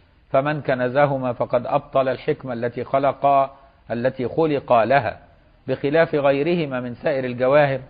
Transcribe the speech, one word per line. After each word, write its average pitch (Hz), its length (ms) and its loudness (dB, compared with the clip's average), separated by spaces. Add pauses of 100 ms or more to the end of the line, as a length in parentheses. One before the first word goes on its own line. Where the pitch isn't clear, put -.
(300)
فمن 143 320 -2
كنزهما 131 680 0
فقد 120 340 -2
أبطل 135 420 -2
الحكمة 131 440 -4
التي 120 320 -6
خلق، 139 680 2 (400)
التي 120 380 -2
خلق 147 440 -2
لها، 117 460 2 (500)
بخلاف 151 460 0
غيرهما 143 680 0
من 123 140 -8
سائر 135 300 -4
الجواهر 131 640 2